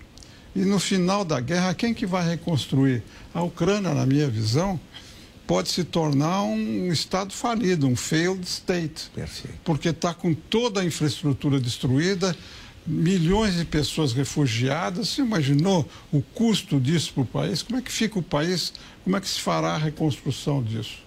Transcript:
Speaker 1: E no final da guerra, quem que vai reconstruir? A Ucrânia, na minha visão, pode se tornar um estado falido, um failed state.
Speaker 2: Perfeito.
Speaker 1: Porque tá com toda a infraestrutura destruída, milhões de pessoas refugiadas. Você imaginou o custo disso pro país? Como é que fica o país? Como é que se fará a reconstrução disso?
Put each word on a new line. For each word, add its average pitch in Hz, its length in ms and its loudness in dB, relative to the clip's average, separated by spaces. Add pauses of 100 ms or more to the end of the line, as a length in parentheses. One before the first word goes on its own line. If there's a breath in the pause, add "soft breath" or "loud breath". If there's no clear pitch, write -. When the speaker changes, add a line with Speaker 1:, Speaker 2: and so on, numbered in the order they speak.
(540 loud breath)
Speaker 1:
E 190 60 -2
no 190 180 2
final 190 460 2
da 151 140 0
guerra, 175 360 0
quem 233 180 0
que 226 140 -4
vai 180 200 0
reconstruir? 135 760 2 (320 loud breath)
A 170 80 -2
Ucrânia, 180 500 0
na 127 140 2
minha 143 220 4
visão, 127 520 0 (680 loud breath)
pode 180 220 0
se 180 160 -2
tornar 160 600 2
um 214 460 -2
estado 190 440 -2
falido, 185 520 2
um 123 80 4
failed 175 520 0
state. - 680 -4
Speaker 2:
Perfeito. - 500 -10
Speaker 1:
Porque 165 280 0
tá 170 220 -2
com 175 180 0
toda 214 480 0
a 185 40 0
infraestrutura 143 760 0
destruída, 160 720 0 (520 loud breath)
milhões 180 720 2
de 170 100 -2
pessoas 151 480 0
refugiadas. 143 960 0
Você - 100 -2
imaginou 175 640 4 (240 loud breath)
o 143 120 2
custo 208 580 0
disso 151 320 0
pro 131 140 0
país? - 360 -2
Como 247 160 -4
é 247 40 -2
que - 100 -10
fica 220 260 -2
o 170 40 -2
país? 160 500 -2 (320 loud breath)
Como 190 100 2
é 196 60 0
que 196 80 -8
se - 120 -4
fará 165 340 0
a 170 40 -2
reconstrução 147 840 -2
disso? 113 440 -6